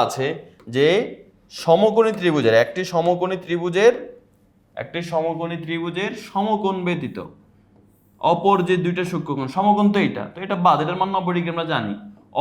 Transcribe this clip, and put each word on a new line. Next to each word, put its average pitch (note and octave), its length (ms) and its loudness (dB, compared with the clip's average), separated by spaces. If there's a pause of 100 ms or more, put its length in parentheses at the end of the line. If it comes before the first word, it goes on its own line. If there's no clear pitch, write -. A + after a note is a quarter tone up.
আছে C3+ 200 -4 (500)
যে C#3+ 120 4 (680)
সমকোণী G#3+ 640 4
ত্রিভুজের, C#3+ 440 4
একটি F#3 180 -4 (120)
সমকোণী F3 500 0
ত্রিভুজের, F3+ 500 2 (840)
একটি - 220 -8 (120)
সমকোণী E3 520 -2
ত্রিভুজের E3+ 480 -4 (180)
সমকোণ G3 460 -2 (100)
ব্যতীত D3 320 -4 (1040)
অপর G3 360 4 (100)
যে F#3 80 4 (100)
দুইটা F3+ 260 -2
সূক্ষ্মকোণ, C#3+ 360 -4
সমকোণ G#3 460 2
তো G3+ 140 2
এটা, - 160 -6 (100)
তো - 120 -16
এটা G3 100 -2 (100)
বাদ, D#3 160 6
এটার F3 200 -2
মান F#3+ 140 0
নব্বই F3+ 200 -2
ডিগ্রি E3+ 200 -2
আমরা E3 180 -4
জানি। G#2+ 200 -4 (480)